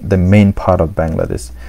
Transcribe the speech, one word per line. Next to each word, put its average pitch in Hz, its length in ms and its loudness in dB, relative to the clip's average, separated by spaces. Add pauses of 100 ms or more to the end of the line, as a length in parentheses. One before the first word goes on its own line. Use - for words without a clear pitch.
the 95 160 -2
main 98 360 4
part 90 280 0
of 82 100 0
Bangladesh. 82 600 -4 (180)